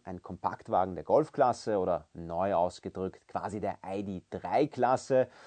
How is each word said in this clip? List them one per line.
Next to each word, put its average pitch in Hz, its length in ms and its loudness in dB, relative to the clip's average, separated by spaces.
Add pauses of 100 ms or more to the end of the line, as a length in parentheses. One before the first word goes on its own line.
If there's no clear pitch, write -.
ein 90 160 -10
Kompaktwagen 95 720 -2
der 80 80 -8
Golfklasse 120 760 2
oder 90 340 0
neu 87 420 -2
ausgedrückt 90 720 -2
quasi 95 320 -6
der 95 260 -4
I 98 180 -4
D 95 260 -8
drei 143 380 0
Klasse. 127 600 2 (200)